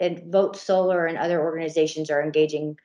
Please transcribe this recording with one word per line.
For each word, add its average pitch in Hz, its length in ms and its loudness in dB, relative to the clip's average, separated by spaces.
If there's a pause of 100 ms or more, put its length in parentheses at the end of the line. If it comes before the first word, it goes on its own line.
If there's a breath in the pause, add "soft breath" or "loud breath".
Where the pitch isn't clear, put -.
at 175 260 -2
Vote 196 300 2
Solar 185 480 2
and 165 120 -2
other 170 240 0
organizations 156 680 -2
are 147 120 2
engaging 151 640 0